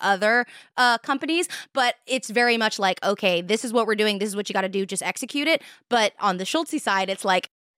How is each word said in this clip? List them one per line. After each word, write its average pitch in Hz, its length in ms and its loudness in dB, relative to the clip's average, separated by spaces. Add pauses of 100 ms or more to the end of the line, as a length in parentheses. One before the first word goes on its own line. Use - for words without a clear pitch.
other, 214 420 2 (320)
uh, 240 220 4
companies, 311 500 -2 (240)
but 247 220 2 (120)
it's 254 220 -4
very 233 300 2
much 220 200 0
like, 190 240 0
"Okay, 190 380 0
this 202 240 -2
is 233 80 -6
what 226 140 2
we're 220 80 2
doing. 208 240 2
This 208 100 -2
is 196 80 -8
what 208 140 -4
you - 20 -6
gotta 190 160 0
do. 196 160 -2
Just 190 180 -6
execute 285 460 -4
it." 320 140 2 (260)
But 226 320 2
on 190 160 0
the 185 80 -6
Schultzy 311 360 -2
side, 190 280 0
it's 190 160 -6
like, 185 240 2 (300)